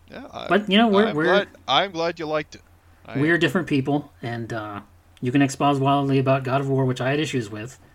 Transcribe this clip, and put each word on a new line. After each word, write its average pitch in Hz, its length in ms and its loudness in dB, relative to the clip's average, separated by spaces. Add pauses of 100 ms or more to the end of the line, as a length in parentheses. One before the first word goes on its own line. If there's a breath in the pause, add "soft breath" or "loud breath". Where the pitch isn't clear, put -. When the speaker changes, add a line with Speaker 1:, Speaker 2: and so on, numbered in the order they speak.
(100)
Speaker 1:
Yeah. 254 200 -16
I, - 180 -12
Speaker 2:
But, 202 200 0
you 190 80 4
know, 233 120 6
we're, 202 180 4
Speaker 1:
I'm 147 100 -4
Speaker 2:
we're 156 80 0
Speaker 1:
glad, 185 240 2 (180)
I'm 175 260 2
glad 170 260 -2
you 160 80 -6
liked 151 280 -4
it. - 60 -20 (460)
I 117 120 -8
Speaker 2:
we're 160 200 2
different 156 300 -2
people, 143 520 -2
and, 117 320 -8
uh, 104 300 -8 (400)
you 123 100 -2
can 139 80 4
expound 139 400 2
wildly 139 380 2
about 135 260 2
God 139 160 0
of 135 80 -4
War, 135 160 2
which 127 160 -2
I 127 100 0
had 147 100 0
issues 131 280 -4
with, 110 300 -12 (160 soft breath)